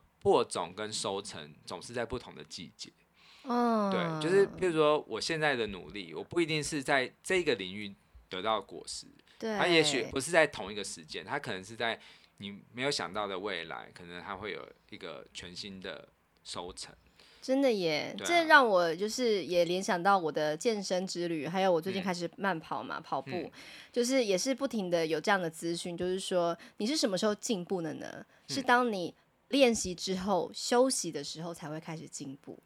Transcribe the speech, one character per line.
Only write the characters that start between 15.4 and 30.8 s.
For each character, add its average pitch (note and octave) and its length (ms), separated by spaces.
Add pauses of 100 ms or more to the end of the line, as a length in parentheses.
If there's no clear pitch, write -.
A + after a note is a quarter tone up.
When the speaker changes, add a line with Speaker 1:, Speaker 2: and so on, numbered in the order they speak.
Speaker 1:
新 G2 240
的 F2+ 260 (380)
收 F2+ 300
成。 - 200 (460)
Speaker 2:
真 C4+ 200
的 C4+ 120
耶， E3+ 440
Speaker 1:
对 - 80
啊。 - 40
Speaker 2:
这 E4+ 180
让 D4+ 180
我 F3 300
就 G3 140
是 A3 360
也 F3 200
联 F3+ 180
想 F#3+ 180
到 G3 160
我 E3 140
的 D3+ 260
健 G#3+ 240
身 F#3 240
之 F3 220
旅， D#3 220
还 F#3 120
有 F#3+ 120
我 D#3+ 80
最 F#3 120
近 G3 80
开 F3+ 140
始 F3 220
慢 F#3+ 240
跑 C3+ 200
嘛， E2+ 180
Speaker 1:
嗯。 - 40
Speaker 2:
跑 C#3 180
步， C3+ 120
Speaker 1:
嗯。 E3 180 (400)
Speaker 2:
就 A#3+ 140
是 B3+ 200
也 G3 140
是 C4+ 160
不 C4 140
停 G3+ 200
的 E3+ 160
有 D#3 160
这 D#3 80
样 G3 140
的 E3 80
资 E3 240
讯， F3 220
就 F3+ 100
是 F#3 140
说 E3+ 360 (200)
你 G#3 100
是 D4 100
什 C#4+ 140
么 F#3 80
时 A3 80
候 G#3 80
进 F#3+ 300
步 F#3 180
的 D#3 120
呢？ - 140
Speaker 1:
嗯。 - 160 (240)
Speaker 2:
是 - 140
当 B3 300
你 F3 200 (360)
练 B3+ 260
习 F#3 180
之 F#3+ 260
后， F#3 360
休 B3+ 340